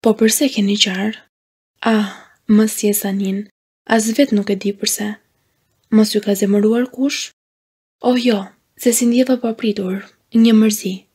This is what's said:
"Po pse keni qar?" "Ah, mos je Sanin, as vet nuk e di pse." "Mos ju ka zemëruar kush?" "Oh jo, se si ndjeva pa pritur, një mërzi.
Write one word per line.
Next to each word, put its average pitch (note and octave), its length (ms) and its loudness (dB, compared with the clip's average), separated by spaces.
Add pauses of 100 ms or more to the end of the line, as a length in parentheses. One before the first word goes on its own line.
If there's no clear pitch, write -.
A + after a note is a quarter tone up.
"Po A3+ 120 4
pse A3 340 0
keni G#3 280 -2
qar?" G3+ 360 -2 (680)
"Ah, G#3+ 460 -2 (180)
mos G#3+ 380 2
je G#3 80 2
Sanin, G3 560 -4 (380)
as A3+ 260 0
vet C4+ 200 2
nuk G3+ 180 -2
e G3+ 60 0
di G3 160 -4
pse." G#3 420 -6 (800)
"Mos G#3+ 220 4
ju G#3+ 60 2
ka G#3 120 -2
zemëruar G#3 580 2
kush?" - 400 -6 (720)
"Oh B3 140 2
jo, A3+ 300 0 (300)
se - 160 2
si A#3+ 140 0
ndjeva B3+ 300 2
pa A#3+ 180 -4
pritur, G3+ 420 -4 (380)
një A3+ 180 6
mërzi. G#3+ 420 2 (200)